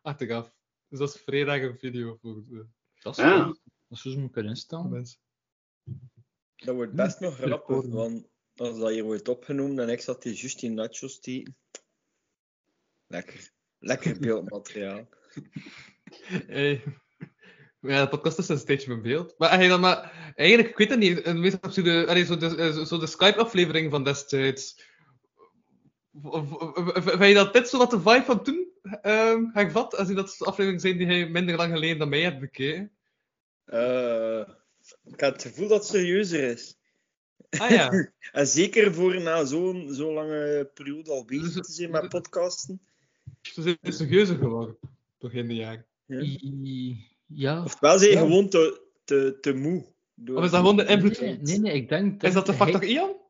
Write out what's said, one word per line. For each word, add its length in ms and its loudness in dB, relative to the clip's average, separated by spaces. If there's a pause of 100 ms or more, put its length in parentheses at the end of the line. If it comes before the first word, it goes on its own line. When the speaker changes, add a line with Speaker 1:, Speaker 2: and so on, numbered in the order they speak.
Speaker 1:
achteraf. 520 -8 (360)
Dus 100 -16
dat 160 -2
is 60 -20
vrij 220 -2
raar 200 -2
een 140 -8
video 440 -10
voor 280 -14
de 160 -18 (340)
Speaker 2:
Dat 180 -12
is 60 0
Speaker 3:
Ja. 180 6
Speaker 2:
cool. 40 0 (420)
Dat 100 -18
is 40 -18
dus 140 -8
een 160 -6
kunnen 200 -6
instellen. 380 -10
Speaker 1:
mensen. 280 -10 (1400)
Speaker 4:
Dat 200 -8
wordt 180 -6
best 260 -4
nog 200 -8
Speaker 2:
Recorden. 520 -4
Speaker 4:
grappig, 20 -
want 340 -6 (280)
als 240 -8
dat 100 -2
hier 140 -2
wordt 240 -6
opgenomen 560 -6
en 60 -4
ik 120 -4
zat 220 -10
hier 100 -8
juist 300 -12
in 100 -6
nachos 460 -10
te 120 -14
eten. 240 -12 (1500)
Lekker. 440 -16 (280)
Lekker 400 -4
beeldmateriaal. 880 -6 (260)
Speaker 1:
<laughs> 600 -20 (540)
Hey. 360 -2 (1000)
Ja, 220 2
de 60 0
podcast 300 -2
is 100 -6
een 80 0
stage 320 -4
met 120 -8
beeld. 360 -6
Maar, 200 2
hey, 100 8
dan 120 6
maar, 560 0
eigenlijk, 340 8
ik 80 -12
weet 120 4
het 100 2
niet, 260 2
een 140 0
meest 220 0
absurde, 460 0
allee, 180 4
zo 120 -2
de, 180 -2
eh, 180 0
zo, 100 -4
zo 140 -6
de 100 -4
Skype-aflevering 840 2
van 120 0
destijds. 800 -2 (1300)
W-, 160 -18
w-, 480 -8
w-, 220 -2
v-, 120 -2
vind 160 4
je 80 10
dat 200 6
dit 160 6
zo 80 -2
wat 140 6
de 100 0
vibe 240 6
van 180 2
toen, 240 -4 (340)
ehm, 420 2 (100)
hervat? 440 0
Als 100 -2
je 60 -2
dat 240 -4
de 80 -8
aflevering 360 -2
zijn 160 0
die 100 -2
hij 220 0
minder 260 -2
lang 180 -2
geleden 260 -2
dan 100 -2
mij 120 0
hebt 180 -2
bekeken? 520 -8 (760)
Speaker 4:
Eh, 720 -2 (640)
ik 160 -20
heb 140 2
het 80 -14
gevoel 260 -8
dat 100 6
het 100 -2
serieuzer 600 0
is. 280 -10 (720)
Speaker 1:
Ah 200 -2
ja. 200 6 (220)
Speaker 4:
<laughs> 200 -20
En 160 2
zeker 460 4
voor 280 0
na 240 0
zo'n, 480 -4
zo'n 200 -4
lange 600 -4
periode 380 -12
al 140 -4
bezig 280 -6
Speaker 1:
Dus 140 -6
Speaker 4:
te 60 -18
zijn 180 -8
met 180 -2
podcasten. 720 -6 (600)
Speaker 1:
Ze 200 -14
zijn 200 -2
serieuzer 560 2
geworden, 400 -4 (400)
toch 140 -12
in 160 -6
de 80 -6
jaren. 300 -10 (200)
Speaker 4:
Ja. 140 -10
Speaker 2:
I-, 880 -8 (180)
ja. 380 -4
Speaker 4:
Oftewel 340 4
zijn 140 8
je 60 8
Speaker 2:
Ja. 60 4
Speaker 4:
gewoon 260 4
te, 320 2 (220)
te, 380 0
te 120 0
moe. 320 -4 (280)
Door 240 -8
Speaker 1:
Of 60 0
is 80 2
dat 80 6
gewoon 180 8
de 80 4
invloed? 340 4
Speaker 2:
Nee, 220 -4
nee, 180 -2
nee, 140 0
ik 160 -4
denk 340 0
Speaker 1:
Is 100 4
dat 120 4
de 60 0
Speaker 2:
dat 100 0
Speaker 1:
factor 180 4
Speaker 2:
hij 100 -2
Speaker 1:
Ian? 260 0 (140)